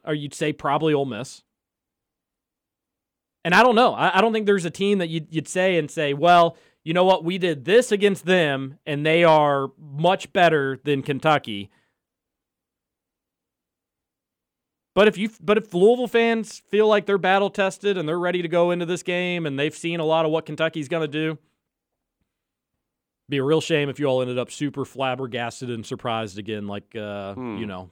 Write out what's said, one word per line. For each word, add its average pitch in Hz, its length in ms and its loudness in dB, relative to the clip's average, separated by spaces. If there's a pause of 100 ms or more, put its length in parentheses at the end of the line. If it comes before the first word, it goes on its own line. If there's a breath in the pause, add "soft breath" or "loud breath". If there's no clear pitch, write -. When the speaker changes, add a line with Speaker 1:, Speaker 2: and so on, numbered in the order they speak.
Speaker 1:
or 156 100 -4
you'd 147 200 -8
say 151 200 -4
probably 151 400 0
Ole 139 120 0
Miss. 120 380 -10 (2000)
And 170 80 0
I 208 100 8
don't 247 120 6
know. 226 180 4
I, 170 240 0
I 196 40 4
don't 226 120 2
think 214 140 -2
there's 196 180 2
a 170 60 -4
team 202 260 0
that 175 100 -2
you'd, 160 220 -6
you'd 156 180 -6
say 185 300 0
and 151 120 -2
say, 147 240 -4
"Well, 170 440 6 (260 soft breath)
you 160 100 -4
know 180 120 4
what? 185 180 4
We 180 140 -4
did 160 280 -4
this 226 260 4
against 196 340 0
them, 143 640 0
and 147 180 -4
they 165 180 4
are 147 540 4
much 156 560 -2
better 147 500 2
than 139 200 0
Kentucky." 135 640 -2 (3250)
But 202 120 6
if 190 100 0
you, 214 140 -4 (100)
but 202 160 2
if 220 160 -8
Louisville 233 320 4
fans 226 540 0 (100)
feel 214 180 2
like 208 200 2
they're 202 100 0
battle-tested 196 800 -2
and 156 100 -4
they're 170 120 -4
ready 175 240 -4
to 170 40 -6
go 175 220 2
into 175 160 -2
this 170 160 -6
game 175 460 -4
and 135 100 -6
they've 151 180 -4
seen 170 240 -6
a 156 60 -4
lot 160 180 2
of 156 60 0
what 160 160 -2
Kentucky's 156 420 -4
gonna 160 200 -4
do, 156 320 -4 (1900)
be 139 100 -4
a 131 60 0
real 156 160 2
shame 147 300 -2
if 131 100 -10
you 147 60 -2
all 127 160 2
ended 123 160 -4
up 120 140 -6
super 143 340 -6
flabbergasted 127 880 -6
and 113 120 -8
surprised 113 540 -8
again, 104 300 -8
like, 101 280 -12
uh, 101 380 -10
Speaker 2:
Hmm. 117 240 -10
Speaker 1:
you 110 80 -8
know, 92 260 -14